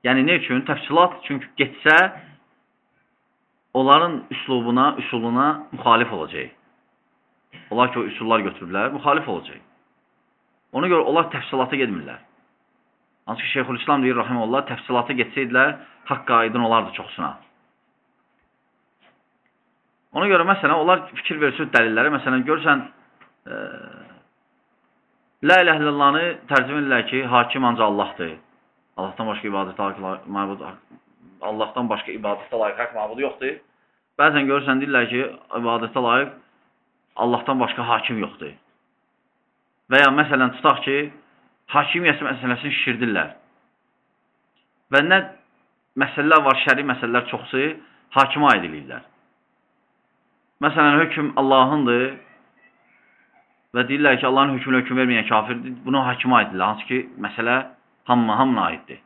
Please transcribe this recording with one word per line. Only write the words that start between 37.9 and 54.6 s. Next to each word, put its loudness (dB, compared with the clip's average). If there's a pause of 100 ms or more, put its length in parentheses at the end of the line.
yoxdur. -14 (1400)
Və 6
ya, 6
məsələn, 2
tutaq 2
ki, 0 (800)
hakimiyyət 0
məsələsini -4
şişirdirlər. -2 (1600)
Və 6
nə 4 (800)
məsələlər 2
var, 2
şəri 0
məsələlər -2
çoxsu, -4 (500)
hakimə 4
aid 0
eləyirlər. -14 (1600)
Məsələn, 4
hökm -4
Allahındır, 2 (1600)
və 0
deyirlər 4
ki, 0
Allahın 2
hökmünə 0